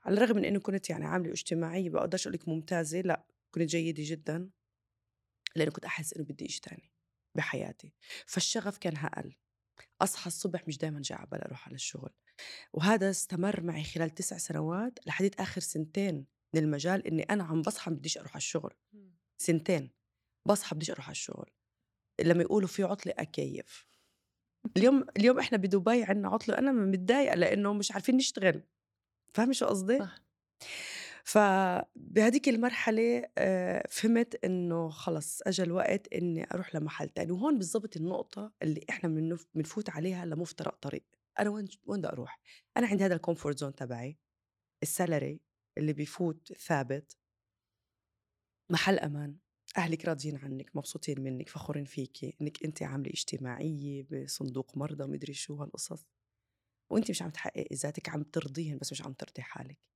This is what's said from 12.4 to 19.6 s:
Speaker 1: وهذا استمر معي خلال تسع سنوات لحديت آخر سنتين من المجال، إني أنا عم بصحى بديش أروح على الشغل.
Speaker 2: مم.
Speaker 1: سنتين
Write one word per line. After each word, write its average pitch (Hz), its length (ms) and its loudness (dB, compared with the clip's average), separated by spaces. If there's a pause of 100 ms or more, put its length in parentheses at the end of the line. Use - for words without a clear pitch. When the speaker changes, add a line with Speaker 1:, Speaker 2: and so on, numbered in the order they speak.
Speaker 1:
وهذا 196 360 4
استمر 185 520 -2
معي 165 220 -4
خلال 160 260 -2
تسع 170 280 -6
سنوات 165 680 -4
لحديت 190 320 0
آخر 185 220 -4
سنتين 156 640 -2 (300)
من 160 80 4
المجال، 156 440 2
إني 160 160 2
أنا 202 200 0
عم 160 180 0
بصحى 175 300 -2
بديش 151 260 -4
أروح - 140 -14
على - 60 -12
الشغل. - 360 -2 (200)
Speaker 2:
مم. 196 240 -20 (240)
Speaker 1:
سنتين 160 500 2 (560)